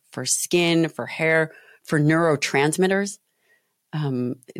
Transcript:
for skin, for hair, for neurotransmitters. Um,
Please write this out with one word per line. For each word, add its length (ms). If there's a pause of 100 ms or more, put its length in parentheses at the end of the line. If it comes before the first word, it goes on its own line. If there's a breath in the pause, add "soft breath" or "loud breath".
(120)
for 140
skin, 640
for 160
hair, 480 (300 loud breath)
for 160
neurotransmitters. 1200 (760)
Um, 440 (220)